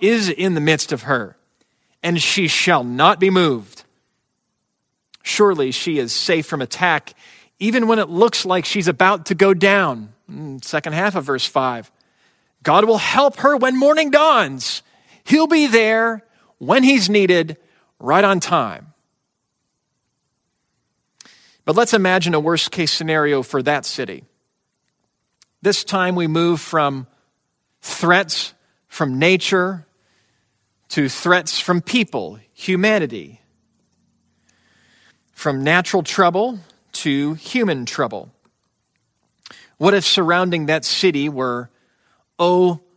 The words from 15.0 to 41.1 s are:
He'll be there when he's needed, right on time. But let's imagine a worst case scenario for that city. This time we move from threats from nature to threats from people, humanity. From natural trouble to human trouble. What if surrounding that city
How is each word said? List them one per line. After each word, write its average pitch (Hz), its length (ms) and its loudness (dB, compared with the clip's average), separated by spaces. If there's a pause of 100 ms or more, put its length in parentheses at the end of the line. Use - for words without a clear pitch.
He'll 311 220 4
be 302 200 2
there 226 580 0 (360)
when 190 220 2
he's 254 260 4
needed, 180 480 2 (440)
right 160 240 2
on 196 160 2
time. 120 520 -4 (2750)
But 156 120 0
let's 233 180 2
imagine 185 400 2
a 156 60 2
worst 160 320 -2
case 160 180 -4
scenario 151 540 0
for 135 180 -4
that 143 220 -2
city. 98 400 -10 (1400)
This 196 220 0
time 185 320 -2
we 175 100 0
move 165 340 0
from 143 460 -2 (760)
threats - 720 -2 (340)
from 131 320 -4
nature 180 640 0 (1000)
to 143 200 0
threats 175 520 0
from 180 200 0
people, 113 600 -4 (120)
humanity. 180 880 -2 (1900)
From 135 320 -4
natural 175 400 0
trouble 196 560 0 (360)
to 143 400 -2
human 160 520 -4
trouble. 113 460 -6 (1400)
What 190 180 4
if 190 100 0
surrounding 175 640 0
that 156 180 -2
city 151 440 0